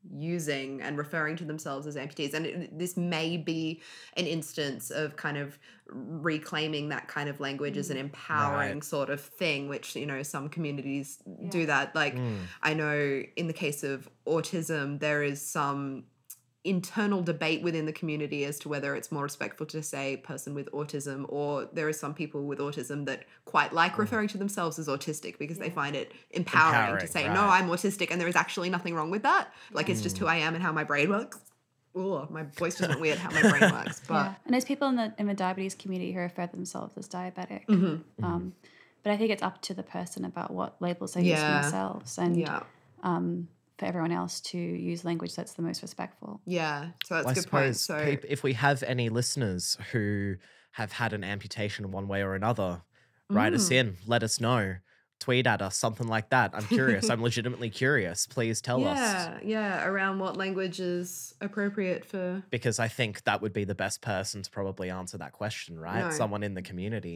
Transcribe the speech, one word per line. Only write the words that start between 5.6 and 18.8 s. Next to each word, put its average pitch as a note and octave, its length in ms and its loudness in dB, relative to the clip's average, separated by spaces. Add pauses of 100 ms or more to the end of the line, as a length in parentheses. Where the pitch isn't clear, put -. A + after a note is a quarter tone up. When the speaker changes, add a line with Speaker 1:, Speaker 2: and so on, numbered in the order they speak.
Speaker 1:
reclaiming D3+ 1000 -2
that C#3 180 -4
kind C#3+ 220 -4
of C#3+ 100 -8
language C#3 380 -2
as F3+ 120 -2
an C#3 80 -2
Speaker 2:
Mm. C3 40 -4
Speaker 1:
empowering C#3+ 760 0
Speaker 3:
Right. D3 80 -6
Speaker 1:
sort C#3 260 -2
of C#3+ 120 -2
thing, C#3+ 460 -2
which, C#3 280 -8
you C3 100 -4
know, C#3 180 -4
some C#3+ 260 -4
communities C#3+ 680 -4 (320)
do F3 120 0
Speaker 2:
Yeah. E3 40 2
Speaker 1:
that. C#3 300 2
Like, D3 200 2
Speaker 3:
Mm. B2 220 0 (240)
Speaker 1:
I D#3 140 2
know D3 480 2 (120)
in E3+ 120 -2
the D#3+ 60 -2
case D3 300 -4
of C#3 260 -4 (180)
autism, D#3 720 0
there D3 240 2
is C#3+ 180 -2
some C#3 640 -2 (600)
internal G3 560 2
debate D#3+ 400 0
within D#3+ 240 0
the D#3 80 -4
community D3+ 500 -2
as D3 160 -4
to - 80 -12
whether C#3+ 260 -2